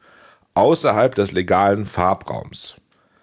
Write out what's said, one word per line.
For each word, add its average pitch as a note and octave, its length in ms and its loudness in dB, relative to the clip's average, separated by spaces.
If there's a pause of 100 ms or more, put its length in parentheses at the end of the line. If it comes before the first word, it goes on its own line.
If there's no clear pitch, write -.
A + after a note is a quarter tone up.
(540)
außerhalb B2+ 600 2
des G2 180 -2
legalen G2 540 0
Farbraums. - 880 -4 (480)